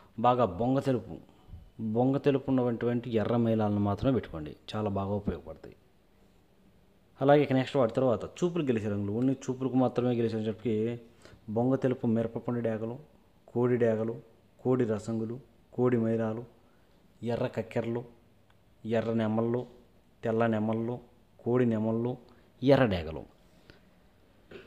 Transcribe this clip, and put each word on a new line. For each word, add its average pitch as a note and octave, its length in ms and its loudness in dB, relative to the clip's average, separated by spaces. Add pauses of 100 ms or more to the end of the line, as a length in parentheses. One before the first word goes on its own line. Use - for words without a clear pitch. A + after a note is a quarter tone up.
(180)
బాగా B2 260 4
బొంగ A2+ 360 0
తెలుపు, C3 340 -2 (800)
బొంగ C3 220 2
తెలుపు C3+ 340 2
ఉన్నటువంటి A#2+ 600 0
ఎర్ర A2+ 260 2
మైలాలను A2 440 2
మాత్రమే G#2 340 0
పెట్టుకోండి, D#2 380 -6 (180)
చాలా G#2+ 200 -4
బాగా G2 240 -4
ఉపయోగపడతాయి. F2 640 -8 (1400)
అలాగే C#3+ 220 6
ఇక C3+ 100 0
నెక్స్ట్ C3 240 0
వాటి A#2+ 180 2
తర్వాత A#2 300 0
చూపులు E3+ 400 -4
గెలిచే A2 240 0
రంగులు, G2+ 240 -4
ఓన్లీ B2+ 220 0 (100)
చూపులకు B2+ 320 -2
మాత్రమే B2 400 2
గెలిచేటప్పటికి A2 580 -2 (760)
బొంగ A#2+ 240 2
తెలుపు C3 320 0
మిరపపండు A#2 540 -2
డేగలు, A2+ 360 -4 (520)
కోడి B2 280 2
డేగలు, A2+ 400 2 (440)
కోడి B2 240 2
రసంగులు, A2 540 -4 (340)
కోడి B2 240 2
మైలాలు, A2+ 480 0 (800)
ఎర్ర A#2 240 -2
కక్కెరలు, A#2 560 -4 (800)
ఎర్ర A2+ 280 0
నెమళ్ళు, A2+ 500 0 (600)
తెల్ల A2+ 240 0
నెమళ్ళు, A2+ 500 -2 (480)
కోడి B2 220 2
నెమళ్ళు, A2+ 460 0 (500)
ఎర్ర C3+ 220 6
డేగలు, F2+ 400 -4 (1400)